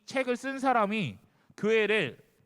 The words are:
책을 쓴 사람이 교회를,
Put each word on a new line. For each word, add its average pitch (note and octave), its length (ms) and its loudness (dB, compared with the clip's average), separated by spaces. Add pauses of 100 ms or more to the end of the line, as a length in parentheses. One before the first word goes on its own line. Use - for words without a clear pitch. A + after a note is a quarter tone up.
책을 B3+ 300 -2
쓴 C4+ 220 -8
사람이 G#3+ 600 0 (380)
교회를, G#3 640 2 (280)